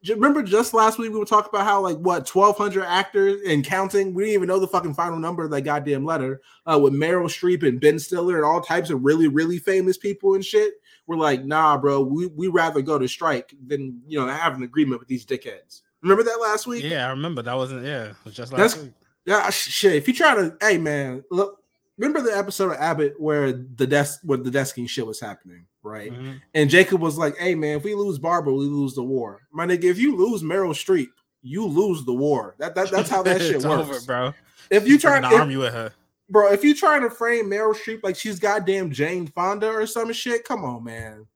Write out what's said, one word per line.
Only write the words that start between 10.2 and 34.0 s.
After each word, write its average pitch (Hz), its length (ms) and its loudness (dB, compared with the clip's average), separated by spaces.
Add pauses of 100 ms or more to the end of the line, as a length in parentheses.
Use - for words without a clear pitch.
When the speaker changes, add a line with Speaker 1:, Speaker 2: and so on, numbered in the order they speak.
Speaker 1:
and 196 100 -2
shit. 208 300 2 (320)
We're 165 100 -4
like, 143 280 2
"Nah, 151 320 4
bro, 139 240 2
we, 147 280 -2
we 160 200 -4
rather 160 320 2
go 147 180 0
to 127 80 0
strike - 480 -4 (120)
than, 131 400 -6
you 151 120 -6
know, 131 80 -2
have 151 300 -2
an 131 60 -8
agreement 127 380 0
with - 80 -20
these 127 180 -8
dickheads." - 560 -10 (180)
Remember 196 220 4
that 233 180 -2
last 214 260 -2
week? 240 180 -8
Speaker 2:
Yeah, 147 220 -4
I 131 40 -4
remember. 143 320 -6
That 120 140 -6
wasn't, 131 300 -6
yeah, 135 240 -8
it 98 140 -20
was 107 100 -20
just 123 180 -14
last 214 220 2
Speaker 1:
That's 156 100 -14
Speaker 2:
week. 127 80 -20 (340)
Speaker 1:
yeah, 190 240 2
sh-, - 200 -4
shit. 190 240 4
If 147 140 2
you 254 40 2
try 294 220 4
to, 170 260 0
hey, 208 160 2
man, 139 540 -4
look, 196 320 -2 (340)
remember 294 240 -2
the 226 160 0
episode 196 360 -2
of 143 40 -6
Abbott 147 420 -2
where 147 340 0
the 127 340 -4
desk, 143 360 0
where 143 140 0
the 127 140 -4
desking 131 360 -4
shit 117 200 -8
was 110 120 -12
happening, 92 460 -18 (180)
right? 107 300 -14
Speaker 2:
Mm-hmm. 131 200 -14 (200)
Speaker 1:
And 151 160 4
Jacob 185 320 6
was 160 160 -2
like, 151 220 -2
"Hey, 175 160 0
man, 151 240 -2
if 143 60 -10
we 208 100 -4
lose 202 240 -4
Barbara, 160 340 0
we 139 140 0
lose 143 280 -2
the 131 80 -6
war." 120 380 -6 (100)
My 160 160 -6
nigga, 175 180 0
if 180 140 2
you 262 160 2
lose 196 280 0
Meryl 175 320 -2
Streep, 160 340 0 (340)
you 151 240 -8
lose 170 380 0
the 123 100 -2
war. 127 440 -2
That, 165 160 -8
that, 190 160 0
that's 190 180 0
how 190 140 0
that 185 180 2
Speaker 2:
<laughs> - 20 -2
Speaker 1:
shit 156 140 0
Speaker 2:
It's 131 100 -2
Speaker 1:
works. 151 220 0
Speaker 2:
over, 135 140 -10